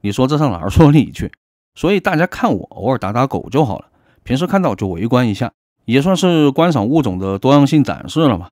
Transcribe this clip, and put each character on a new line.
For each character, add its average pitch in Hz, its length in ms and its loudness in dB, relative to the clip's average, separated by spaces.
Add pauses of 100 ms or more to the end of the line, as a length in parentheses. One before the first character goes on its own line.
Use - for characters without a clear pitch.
你 101 100 -4
说 131 160 0
这 147 100 0
上 143 140 0
哪 87 60 -8
儿 87 120 -6
说 143 220 6
理 113 180 2
去？ - 220 -10 (420)
所 180 180 -2
以 202 60 0
大 185 160 -2
家 160 100 0
看 185 320 -2
我 82 140 -8
偶 98 180 -6
尔 131 80 0
打 98 160 -6
打 123 140 0
狗 87 240 -6
就 143 140 2
好 101 160 -4
了， - 60 -20 (360)
平 127 140 -4
时 175 100 -4
看 196 160 0
到 123 120 0
就 101 140 -6
围 90 180 -6
观 123 220 2
一 101 60 -2
下， 117 180 -6 (320)
也 127 180 2
算 185 140 0
是 165 340 2
观 165 220 0
赏 110 140 0
物 151 160 2
种 92 160 -4
的 98 200 -4
多 131 140 2
样 143 140 6
性 143 180 2
展 - 240 -8
示 156 120 -4
了 131 160 2
嘛。 85 160 -10